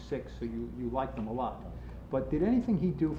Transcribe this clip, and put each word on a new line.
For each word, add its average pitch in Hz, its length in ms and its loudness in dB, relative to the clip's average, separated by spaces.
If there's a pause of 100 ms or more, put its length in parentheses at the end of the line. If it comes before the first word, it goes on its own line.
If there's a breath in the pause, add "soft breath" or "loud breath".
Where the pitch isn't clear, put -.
six, - 300 -4
so 120 80 -2
you, 117 320 -4
you 123 120 -2
liked 127 280 -2
him 107 80 -2
a 107 60 -4
lot. 120 280 -2 (500 loud breath)
But 131 200 2
did 151 120 4
anything 233 360 6
he 180 100 4
do 151 300 2